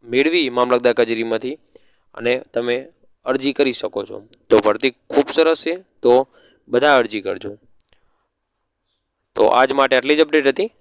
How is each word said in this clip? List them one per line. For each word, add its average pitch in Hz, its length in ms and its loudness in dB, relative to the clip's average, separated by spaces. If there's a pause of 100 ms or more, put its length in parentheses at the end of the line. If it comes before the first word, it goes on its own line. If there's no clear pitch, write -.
મેળવી 139 460 0
મામલતદાર 123 420 2
કચેરીમાંથી 113 640 -2 (560)
અને 120 280 -4 (100)
તમે 120 360 -4 (360)
અરજી 131 280 -2
કરી 135 200 0
શકો 104 320 -8
છો. 104 180 -16 (260)
તો 110 100 2
ભરતી 107 320 0
ખૂબ - 400 -2
સરસ 160 360 0
છે, 165 100 -4 (260)
તો 123 260 4 (400)
બધા 139 280 2
અરજી 110 240 -2
કરજો. 98 360 -10 (1800)
તો - 100 2
આજ 127 280 2
માટે 135 240 2
આટલી 135 200 0
જ 151 40 0
અપડેટ 147 260 4
હતી. 175 240 -2 (100)